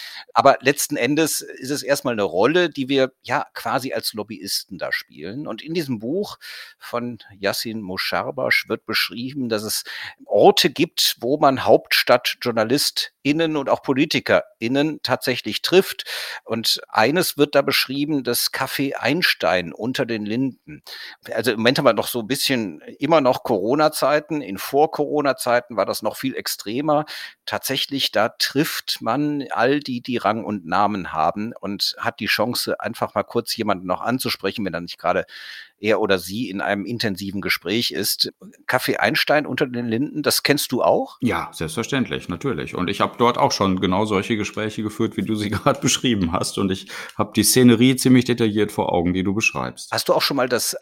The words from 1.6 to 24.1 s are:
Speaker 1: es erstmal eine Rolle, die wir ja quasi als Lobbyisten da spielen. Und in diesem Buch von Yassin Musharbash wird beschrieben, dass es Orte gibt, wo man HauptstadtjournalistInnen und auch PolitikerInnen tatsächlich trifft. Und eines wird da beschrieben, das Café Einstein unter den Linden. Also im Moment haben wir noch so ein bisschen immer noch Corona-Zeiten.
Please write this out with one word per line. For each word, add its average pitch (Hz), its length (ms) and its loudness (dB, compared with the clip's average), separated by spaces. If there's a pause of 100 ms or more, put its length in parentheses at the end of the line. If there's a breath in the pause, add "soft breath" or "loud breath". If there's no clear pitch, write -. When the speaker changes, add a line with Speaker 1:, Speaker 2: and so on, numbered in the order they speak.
Speaker 1:
es 139 140 -4
erstmal 135 300 -2
eine 104 100 0
Rolle, 127 460 4
die 131 200 -6
wir 135 220 2 (100)
ja 117 320 -2
quasi 120 400 -4
als 110 200 -4
Lobbyisten 104 640 -8
da 67 140 -8
spielen. 98 540 -8
Und - 160 -10
in 156 120 -10
diesem 135 260 -2
Buch 160 380 -4 (420 loud breath)
von 120 380 -8 (220)
Yassin 110 420 -4
Musharbash 104 880 -4
wird 113 160 -4
beschrieben, 120 640 -4
dass 107 140 -2
es 104 200 -4 (420 loud breath)
Orte 165 440 8
gibt, - 500 0
wo 131 180 0
man 135 280 4
HauptstadtjournalistInnen 135 1900 2
und 135 120 -2
auch 113 120 2
PolitikerInnen 135 1200 2
tatsächlich 123 580 -2
trifft. - 440 2 (380 loud breath)
Und 113 440 -2
eines 147 500 2
wird 143 180 2
da 139 60 6
beschrieben, 143 640 -2
das 120 300 -2
Café 139 420 -2
Einstein 90 800 0
unter 127 320 -4
den 110 200 -4
Linden. 131 580 -4 (480 loud breath)
Also 113 200 0
im 104 60 -2
Moment 113 200 4
haben 143 80 2
wir 117 80 8
noch 104 140 -2
so 123 120 -4
ein 107 80 -6
bisschen 113 540 -2 (180)
immer 151 220 4
noch 123 220 2
Corona-Zeiten. 147 1000 2